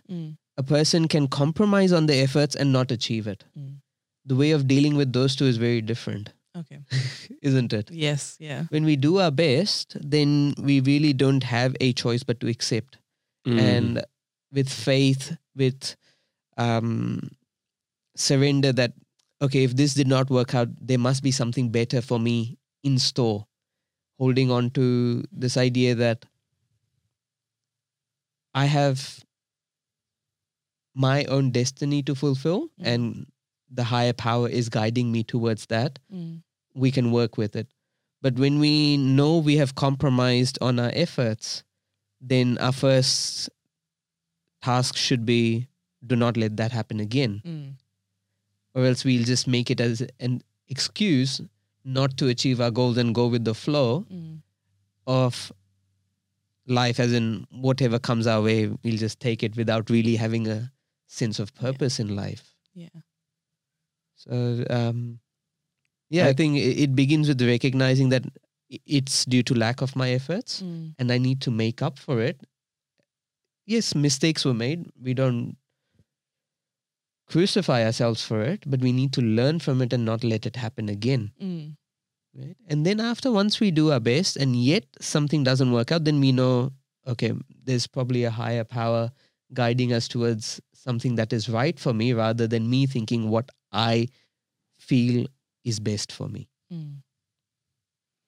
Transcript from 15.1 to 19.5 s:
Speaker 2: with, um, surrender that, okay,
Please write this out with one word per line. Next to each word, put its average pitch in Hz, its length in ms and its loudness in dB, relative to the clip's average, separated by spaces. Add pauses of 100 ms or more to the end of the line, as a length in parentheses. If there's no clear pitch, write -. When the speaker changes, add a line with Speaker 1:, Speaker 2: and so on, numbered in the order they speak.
Speaker 2:
with, 131 400 -2 (640)
um, 117 720 -2 (880)
surrender 139 560 2
that, 120 220 0 (460)
okay, 135 220 2